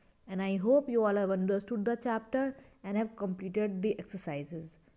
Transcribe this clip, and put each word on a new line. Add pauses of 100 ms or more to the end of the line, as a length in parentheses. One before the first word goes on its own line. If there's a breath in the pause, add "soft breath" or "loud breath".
(260 soft breath)
and
I
hope
you
all
have
understood
the
chapter (300 loud breath)
and
have
completed
the
exercises. (280 soft breath)